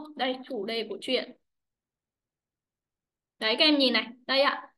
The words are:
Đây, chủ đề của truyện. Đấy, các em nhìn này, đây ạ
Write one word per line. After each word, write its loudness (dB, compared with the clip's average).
Đây, -2
chủ -6
đề -4
của -10
truyện. -4
Đấy, 0
các 4
em 6
nhìn 4
này, 0
đây 2
ạ 0